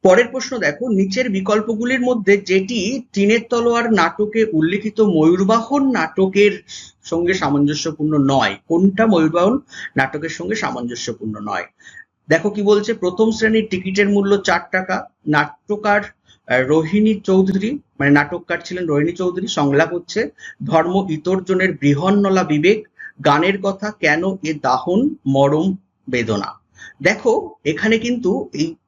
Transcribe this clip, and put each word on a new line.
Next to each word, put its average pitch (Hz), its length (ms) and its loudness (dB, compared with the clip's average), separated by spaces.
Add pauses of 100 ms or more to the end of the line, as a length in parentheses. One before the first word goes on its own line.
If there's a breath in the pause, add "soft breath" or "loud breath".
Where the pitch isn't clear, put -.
পরের 202 240 6
প্রশ্ন 254 300 -8
দেখো, 175 320 -2
নিচের 196 400 0
বিকল্পগুলির 214 720 -2
মধ্যে 220 360 2
যেটি 190 640 -2 (100)
টিনের 202 260 2 (100)
তলোয়ার 233 440 0
নাটকে 208 600 0
উল্লেখিত 196 480 0
ময়ূরবাহন 202 920 2
নাটকের 190 720 2 (400 loud breath)
সঙ্গে 175 300 -2
সামঞ্জস্যপূর্ণ 151 840 0
নয়, 135 380 2 (120)
কোনটা 190 380 2
ময়ূরবাহন 175 540 2 (380 loud breath)
নাটকের 147 320 -2
সঙ্গে 180 260 -6
সামঞ্জস্যপূর্ণ 120 760 -8 (100)
নয়? 98 220 -6 (640 loud breath)
দেখো 208 200 2
কি 202 120 -6
বলছে, 208 320 2
"প্রথম 220 380 0
শ্রেণীর 220 380 0
টিকিটের 190 400 0
মূল্য 202 280 2
চার 185 220 0 (120)
টাকা।" 185 380 -4 (180)
নাট্যকার, 202 760 -2
আহ, - 580 -6
রোহিণী 160 600 2
চৌধুরী, 190 600 0 (200)
মানে 143 120 2
নাটককার 156 540 0
ছিলেন 180 200 -8
রোহিণী 151 260 0
চৌধুরী। 180 360 -4
সংলাপ 151 460 0
হচ্ছে, 175 360 -6 (340 loud breath)
"ধর্ম 165 460 0
ইতর 180 340 -2
জনের 185 380 0
বৃহন্নলা 185 640 2
বিবেক, 160 440 0 (380 loud breath)
গানের 170 360 2
কথা 196 300 -4
কেন 160 320 0 (200)
এ 156 100 -4
দাহন 175 600 0 (120)
মরম 147 480 2 (340)
বেদনা।" 113 500 -4 (420 loud breath)
দেখো 220 540 -2 (100)
এখানে 208 320 0
কিন্তু 240 560 -2
এই 160 220 -4 (120)